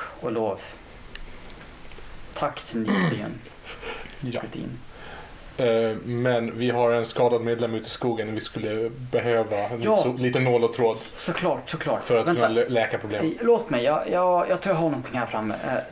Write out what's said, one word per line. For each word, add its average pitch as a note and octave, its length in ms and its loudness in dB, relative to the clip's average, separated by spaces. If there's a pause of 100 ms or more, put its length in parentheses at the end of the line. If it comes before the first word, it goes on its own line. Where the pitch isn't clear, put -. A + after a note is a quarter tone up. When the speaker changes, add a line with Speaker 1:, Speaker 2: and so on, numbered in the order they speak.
(200)
Speaker 1:
och A#2+ 120 -4
lov. A2 280 0 (1700)
Tack - 280 -4
till - 180 -4
Nygren. F3 600 0 (800)
Speaker 2:
Ja. A#2+ 200 -4
Speaker 1:
Gudin. - 380 -8 (760)
Speaker 2:
Eh, A2+ 480 4
men A#2+ 540 0
vi B2 120 2
har A#2+ 220 4
en A#2 140 2
skadad A#2+ 340 4
medlem A#2 340 0
ute A2 120 -4
i - 40 -6
skogen A2+ 380 -2
och G#2+ 80 -4
vi G#2+ 40 -4
skulle A2 500 -4
behöva A2+ 680 0
en A2+ 260 -2
Speaker 1:
Ja. G#3+ 140 4
Speaker 2:
så-, C#3 160 4
lite B2+ 280 2
nål A#2+ 240 6
och A2+ 80 4
tråd A2+ 240 4
Speaker 1:
S-, - 200 -10
såklart, - 540 -2
såklart. C#3 340 -2
Speaker 2:
för B2 120 4
att A2 120 4
Speaker 1:
Vänta. E3+ 60 4
Speaker 2:
kunna A#2 140 4
lä-, A#2 200 4
läka A2+ 300 2
problem. G#2 280 -2
Speaker 1:
Eh, D#3+ 60 2 (140)
låt A3+ 240 4
mig, A#2+ 140 2
jag, D3+ 260 2
jag, F3+ 380 4
jag F#3 120 2
tror F#3+ 140 2
jag D#3+ 60 2
har E3 80 4
någonting B2+ 300 -2
här A#2+ 80 0
framme. A2 280 -2 (100)
Eh, C3 80 -2 (200)